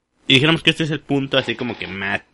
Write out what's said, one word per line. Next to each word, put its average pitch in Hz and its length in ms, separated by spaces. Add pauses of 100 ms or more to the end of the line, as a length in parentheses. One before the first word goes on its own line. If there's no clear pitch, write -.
(260)
y 135 80
dijéramos 156 280
que 160 80
este 160 140
es 147 60
el - 100
punto 135 360
así 120 180
como 120 220
que 87 100
más 98 360 (120)